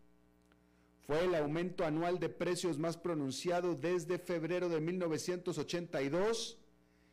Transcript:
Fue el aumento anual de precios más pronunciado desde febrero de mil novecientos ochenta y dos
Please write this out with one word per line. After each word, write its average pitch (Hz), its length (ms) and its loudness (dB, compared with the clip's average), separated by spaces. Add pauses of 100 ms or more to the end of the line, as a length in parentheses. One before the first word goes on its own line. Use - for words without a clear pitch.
(1000)
Fue 151 220 0
el 180 120 4
aumento 165 500 0
anual 170 340 0
de 160 100 -2
precios 175 480 -2
más 160 200 -2
pronunciado 170 800 0
desde 175 440 0
febrero 175 480 0
de 160 140 2
mil 180 180 0
novecientos 175 580 0
ochenta 165 440 -2
y 139 80 2
dos 208 500 0 (540)